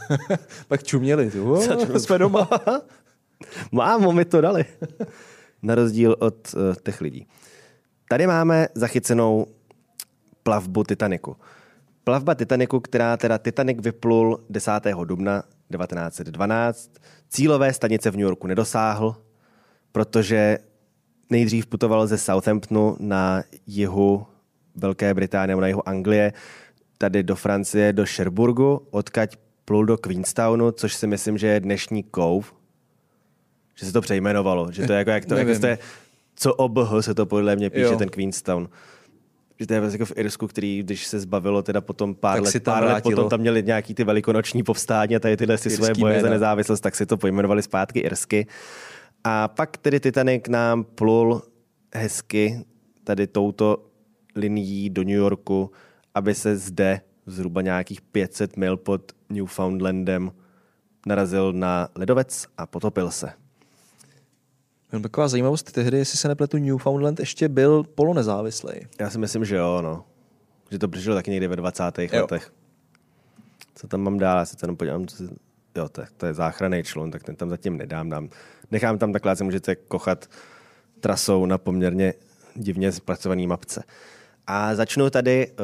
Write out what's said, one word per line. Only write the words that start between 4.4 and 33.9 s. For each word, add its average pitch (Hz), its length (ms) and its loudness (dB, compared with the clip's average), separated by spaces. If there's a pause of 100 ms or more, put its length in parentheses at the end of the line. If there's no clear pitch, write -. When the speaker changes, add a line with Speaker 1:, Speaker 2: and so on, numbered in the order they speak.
Speaker 2:
dali. 170 240 2 (960)
Na 113 140 0
rozdíl 113 440 4
od, - 360 -2
eh, 92 280 0
těch - 180 -8
lidí. 69 260 -8 (840)
Tady 143 180 4
máme 165 480 4
zachycenou 113 720 2 (960)
plavbu 104 400 0
Titaniku. 92 520 -2 (680)
Plavba 139 320 2
Titaniku, 127 440 2
která 117 380 0
teda 113 200 2
Titanic 127 440 -2
vyplul 113 580 2 (100)
desátého 104 560 -2
dubna 98 380 -2 (260)
devatenáct 85 460 -8
set 78 120 -12
dvanáct, 107 640 -2 (380)
cílové 139 440 2
stanice 110 380 0
v 92 40 -6
New 101 80 0
Yorku 92 240 -2
nedosáhl, 110 680 0 (760)
protože 107 640 2 (720)
nejdřív 113 380 2
putoval 110 400 2
ze 104 100 0
Southamptonu 107 800 2
na 95 440 0 (240)
jihu 101 580 2 (500)
Velké 98 380 0
Británie 95 340 0
nebo 95 140 0
na 95 60 2
jihu 95 220 -2
Anglie, 101 440 2 (640)
tady 98 260 2
do 92 120 0
Francie, 101 580 2
do 101 120 2
Cherbourgu, 120 880 2
odkaď - 440 -2 (300)
plul 107 200 2
do 110 120 4
Queenstownu, 113 760 0
což 113 240 -4
si 110 120 -4
myslím, 104 300 -2
že 104 100 0
je 104 120 4
dnešní 101 460 -4 (100)
Cove, 90 320 0 (1300)
že - 100 -14
se 95 80 -8